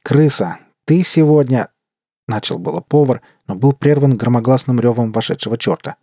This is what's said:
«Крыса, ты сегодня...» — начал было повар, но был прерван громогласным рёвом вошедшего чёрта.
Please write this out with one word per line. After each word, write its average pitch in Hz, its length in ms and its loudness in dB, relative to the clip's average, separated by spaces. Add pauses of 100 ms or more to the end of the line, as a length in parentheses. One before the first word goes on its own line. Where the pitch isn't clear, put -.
«Крыса, 139 580 0 (260)
ты 175 180 2
сегодня...» — 151 640 2 (580)
начал 117 300 -6
было 175 220 -6
повар, 139 420 0 (260)
но 98 80 -8
был 131 180 2
прерван 139 440 2
громогласным 123 640 0
рёвом 117 320 0
вошедшего 110 460 -4
чёрта. - 460 -6